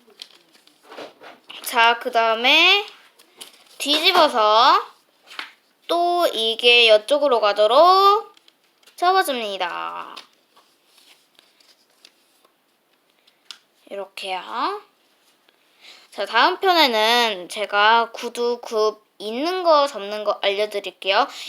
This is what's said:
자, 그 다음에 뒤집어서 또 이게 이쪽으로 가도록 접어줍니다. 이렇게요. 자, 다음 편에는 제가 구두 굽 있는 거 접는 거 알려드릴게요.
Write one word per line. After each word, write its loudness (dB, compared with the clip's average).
자, 0
그 -8
다음에 2
뒤집어서 2
또 0
이게 2
이쪽으로 2
가도록 4
접어줍니다. -4
이렇게요. -10
자, -8
다음 0
편에는 0
제가 0
구두 -6
굽 -4
있는 -6
거 2
접는 -12
거 -4
알려드릴게요. -4